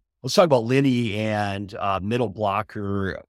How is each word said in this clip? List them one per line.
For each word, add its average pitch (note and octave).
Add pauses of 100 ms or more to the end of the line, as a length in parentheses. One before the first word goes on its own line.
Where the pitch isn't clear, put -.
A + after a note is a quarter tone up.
(220)
let's B2+
talk G3
about B2+
Linny B2
and, G#2
uh, G2
middle A#2
blocker. G2